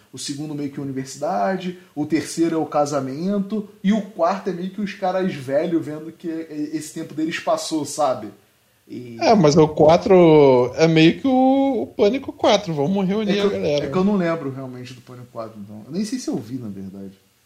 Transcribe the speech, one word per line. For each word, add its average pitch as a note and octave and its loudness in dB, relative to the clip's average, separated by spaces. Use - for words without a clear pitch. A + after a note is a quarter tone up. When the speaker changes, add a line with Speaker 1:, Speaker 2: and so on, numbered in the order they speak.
Speaker 1:
o C3 -16
segundo D3 -10
meio D3 -6
que C#3+ -12
universidade, F3 -6
o D3 -4
terceiro E3 -2
é D#3+ -2
o D3+ -2
casamento, D3+ -4
e G3 2
o G#3+ 0
quarto F#3+ -4
é - -2
meio F3 -8
que G#3+ -10
os G3+ -6
caras F#3 -2
velhos C#3+ -2
vendo D#3 -12
que - -12
e-, D3+ -8
esse - -10
tempo D#3+ -10
deles D#3 -4
passou, D#3+ -2
sabe? C3 -4
E A#2+ -14
Speaker 2:
É, C#4 6
mas D#3 6
o D#3 8
quatro D#3 6
é D#3+ 4
meio D#3+ 6
que - -2
o, C4 2
o - -6
Pânico B3+ 0
quatro, G3+ 2
vamos E3+ 0
reunir G3+ 0
Speaker 1:
É - 0
que G3+ 0
Speaker 2:
a G3+ 2
Speaker 1:
eu, G3+ 2
Speaker 2:
galera. E3 -2
Speaker 1:
é C#3 -6
que C3+ -2
eu F#3 2
não G#3 2
lembro E3 -2
realmente B2+ -14
do B2 -20
Pânico B2 -20
quatro, A2+ -12
então. G#2+ -16
Eu C#3 -16
nem F#3+ -4
sei B3+ -6
se - -12
eu C4+ -4
vi, A#2+ -10
na A#2+ -10
verdade. G2 -14